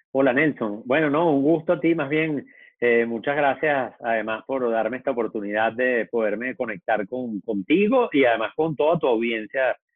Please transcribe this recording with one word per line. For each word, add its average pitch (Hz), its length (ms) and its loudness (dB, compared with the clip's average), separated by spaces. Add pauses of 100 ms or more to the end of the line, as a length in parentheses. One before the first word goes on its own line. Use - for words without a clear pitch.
(120)
Hola, 135 200 2
Nelson. 117 540 -2
Bueno, 147 240 2
no, 160 200 2
un 139 120 2
gusto 160 320 2
a 151 60 -6
ti, 165 140 2
más 147 140 -4
bien. 156 380 -2 (340)
Eh, 117 240 4
muchas 117 320 -4
gracias, 139 640 0
además, 110 460 -2
por 127 240 -2
darme 110 260 0
esta - 140 -4
oportunidad 110 640 -2
de 123 360 0
poderme 113 460 -2
conectar 107 500 -4
con, 120 360 -8
contigo 202 720 2
y 135 120 4
además 113 320 2
con 160 200 -2
toda 160 220 2
tu 151 80 -2
audiencia 117 720 0 (180)